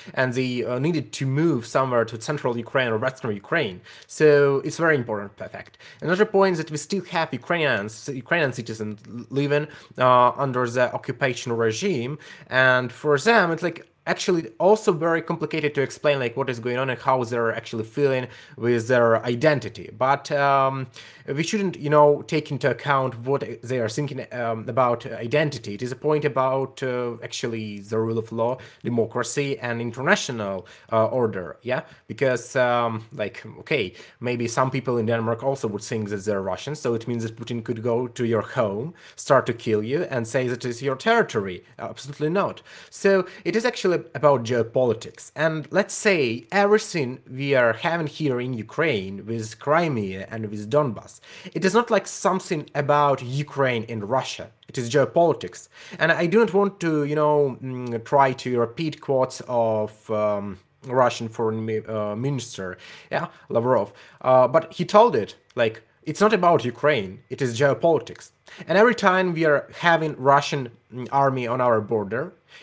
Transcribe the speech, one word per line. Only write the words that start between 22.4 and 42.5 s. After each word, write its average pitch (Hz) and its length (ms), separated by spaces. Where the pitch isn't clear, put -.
into 135 200
account 131 500
what 135 220
they 123 180
are 110 80
thinking, 127 420
um, 117 380
about 120 380
identity. 120 680
It 101 80
is 120 100
a 131 60
point 147 300
about, 135 560
uh, 123 400
actually 113 560
the 107 200
rule 113 200
of 113 120
law, 117 280
democracy, 123 760
and 120 220
international, 117 840
uh, 110 140
order, 98 560
yeah? 127 220
Because, 127 500
um, 120 580
like, 107 280
okay, 117 340
maybe 120 280
some 131 220
people 131 280
in 110 80
Denmark 113 360
also 135 260
would 101 140
think 107 280
that 101 160
they're 101 160
Russian, 95 320
so 131 180
it 113 160
means 117 140
that 113 140
Putin 117 280
could 113 180
go 120 260
to 120 180
your 110 160
home, 117 500
start 131 300
to 117 80
kill 107 280
you, 135 280
and 120 180
say 127 180
that 123 200
it's 120 160
your 135 120
territory. 113 680
Absolutely 143 500
not. 165 320